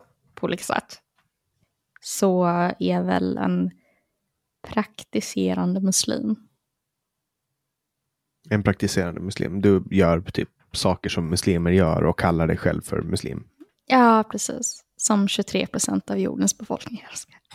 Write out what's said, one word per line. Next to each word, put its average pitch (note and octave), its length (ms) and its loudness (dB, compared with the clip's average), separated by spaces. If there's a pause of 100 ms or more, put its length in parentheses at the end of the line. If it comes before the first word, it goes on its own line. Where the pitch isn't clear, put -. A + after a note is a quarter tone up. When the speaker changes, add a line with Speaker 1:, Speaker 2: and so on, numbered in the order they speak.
(360)
Speaker 1:
på - 100 -6
olika F3 180 -4
sätt, - 380 -6 (1000)
så F3+ 440 0
är F3 340 0
jag F3+ 240 0
väl F#3 340 -2
en F3+ 340 0 (960)
praktiserande F#3 1120 -4
muslim. G#3+ 560 0 (2250)
Speaker 2:
En G#2 140 0
praktiserande F#2+ 580 0
muslim. F#2+ 400 -6
Du F#2+ 300 6
gör E2+ 300 4
typ - 280 -6 (220)
saker F#2+ 380 -2
som E2 200 -4
muslimer E2+ 420 2
gör E2+ 340 4
och E2 140 2
kallar E2 280 2
dig E2 100 0
själv D#2+ 240 0
för - 200 -4
muslim. - 420 -6 (420)
Speaker 1:
Ja, A#3 460 6
precis. - 520 -8 (140)
Som G3+ 300 2
tjugotre - 400 -2
procent - 440 -4
av G3+ 60 -2
jordens F#3+ 400 0
befolkning - 540 -10
älskar. - 240 -16 (200)